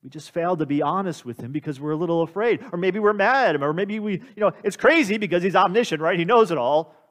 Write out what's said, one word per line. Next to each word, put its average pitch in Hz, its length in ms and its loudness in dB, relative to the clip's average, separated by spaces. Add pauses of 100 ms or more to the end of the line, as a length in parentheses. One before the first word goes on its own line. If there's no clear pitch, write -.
We 131 80 -18
just 151 220 -18
fail 175 240 -2
to 156 100 -2
be 143 160 -2
honest 175 440 -4
with 120 120 -12
Him 120 140 -12
because 147 260 -8
we're 147 140 -6
a 156 60 -2
little 165 240 0
afraid. 190 500 -2
Or 175 60 -8
maybe 185 220 -2
we're 208 120 2
mad 220 380 2
at 156 60 0
Him. 139 100 -2
Or 147 80 0
maybe 202 260 -4
we, 208 140 -4
you - 240 -10
know, 208 160 2 (100)
it's 202 140 -4
crazy 247 400 4
because 175 260 0
He's 185 140 2
omniscient, 190 440 2
right? 165 160 0
He 170 80 0
knows 220 260 4
it 165 60 -2
all. 147 380 0 (160)